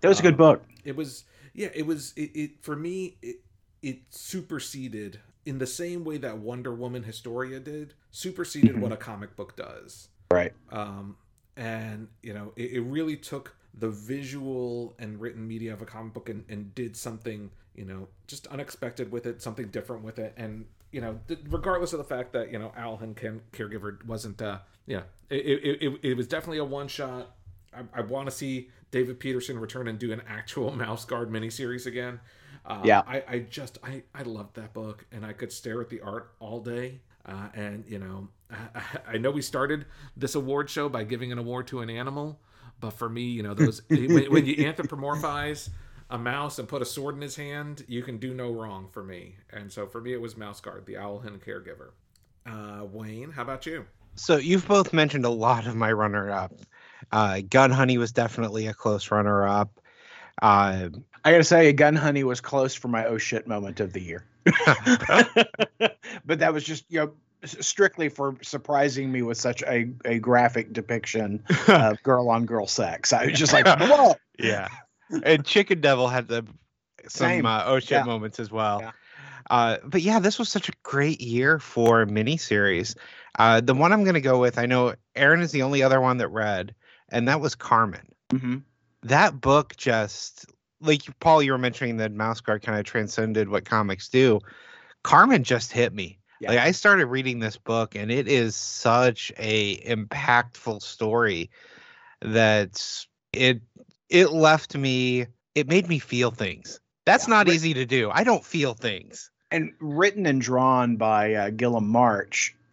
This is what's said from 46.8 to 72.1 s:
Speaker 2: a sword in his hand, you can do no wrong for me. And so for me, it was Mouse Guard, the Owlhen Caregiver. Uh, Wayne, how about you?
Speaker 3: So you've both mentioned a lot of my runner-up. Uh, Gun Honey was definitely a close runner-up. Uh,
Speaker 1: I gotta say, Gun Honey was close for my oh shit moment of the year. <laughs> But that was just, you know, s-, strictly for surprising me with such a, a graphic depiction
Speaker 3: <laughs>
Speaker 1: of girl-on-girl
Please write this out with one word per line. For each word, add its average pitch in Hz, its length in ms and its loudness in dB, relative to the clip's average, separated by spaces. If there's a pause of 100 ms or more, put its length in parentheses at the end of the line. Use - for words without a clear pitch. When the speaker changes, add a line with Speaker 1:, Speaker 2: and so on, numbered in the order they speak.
Speaker 2:
a 123 40 -6
sword 139 300 -8
in 143 60 -14
his 143 140 -12
hand, 147 520 -12
you 120 140 -8
can 123 160 -12
do 127 160 -10
no 123 180 -8
wrong 104 400 -10
for 104 120 -14
me. 90 320 -18 (160)
And 104 200 -16
so 104 140 -10
for 113 160 -14
me, 123 120 -10
it 120 80 -8
was 113 140 -12
Mouse 107 240 -16
Guard, 95 280 -18
the 101 80 -14
Owlhen 101 440 -12
Caregiver. 98 520 -16 (560)
Uh, 104 380 -14
Wayne, 110 460 -14
how 135 120 -10
about 131 240 -12
you? 160 180 -10 (300)
Speaker 3:
So 165 220 2
you've 175 300 0
both 202 240 4
mentioned 147 340 4
a 120 40 2
lot 113 380 2
of 120 80 -6
my 113 160 2
runner-up. 101 600 -2 (600)
Uh, 101 380 2
Gun 131 220 6
Honey 127 260 2
was 117 140 -2
definitely 110 560 -2
a 110 60 -6
close - 380 -2
runner-up. 104 580 2 (720)
Uh, 98 480 4 (360)
Speaker 1:
I 156 60 8
gotta 165 120 10
say, 165 300 8
Gun 147 220 6
Honey 143 280 0
was 123 180 -2
close 135 320 -2
for - 140 -10
my 113 180 -2
oh 117 120 -2
shit 110 280 -4
moment 104 360 -6
of 92 120 -4
the 95 80 -8
year. 87 240 -12 (200)
<laughs> - 600 4 (1200)
But 160 140 0
that 160 140 4
was 147 100 -4
just, 156 260 -10
you 165 100 -2
know, 214 120 -2 (320)
s-, 143 120 -16 (100)
strictly 175 440 2
for 139 320 -4
surprising 139 680 -2
me 127 100 -2
with 117 160 -2
such 123 260 -4
a, 120 260 0 (160)
a 117 140 0
graphic 120 540 2
depiction 107 720 -4 (120)
Speaker 3:
<laughs> - 120 -2
Speaker 1:
of 123 360 6
girl-on-girl 117 640 2